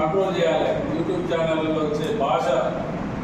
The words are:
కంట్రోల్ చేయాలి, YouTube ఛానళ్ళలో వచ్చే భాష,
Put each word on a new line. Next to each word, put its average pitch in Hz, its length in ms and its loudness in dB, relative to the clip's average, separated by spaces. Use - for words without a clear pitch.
కంట్రోల్ 180 360 2
చేయాలి, 156 340 2
YouTube 170 380 -2
ఛానళ్ళలో 160 560 0
వచ్చే 147 200 -2
భాష, - 240 2